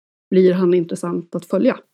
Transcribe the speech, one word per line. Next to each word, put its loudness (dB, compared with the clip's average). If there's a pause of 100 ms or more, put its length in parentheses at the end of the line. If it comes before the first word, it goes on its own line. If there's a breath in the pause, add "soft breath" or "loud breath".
(320)
blir 4
han 0
intressant -4
att -10
följa. -2 (160)